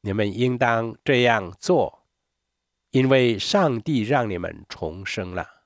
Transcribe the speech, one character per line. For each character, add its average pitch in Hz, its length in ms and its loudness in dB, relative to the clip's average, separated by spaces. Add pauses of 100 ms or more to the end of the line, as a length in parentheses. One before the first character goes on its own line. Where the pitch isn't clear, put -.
你 101 140 -4
们 104 180 0
应 123 240 0
当 113 480 0
这 127 180 4
样 107 380 2
做， - 460 0 (840)
因 131 200 2
为 123 280 4
上 151 440 0
帝 139 180 0
让 117 300 0
你 90 80 -6
们 85 280 -10
重 87 380 -10
生 90 300 -8
了。 87 120 -6 (200)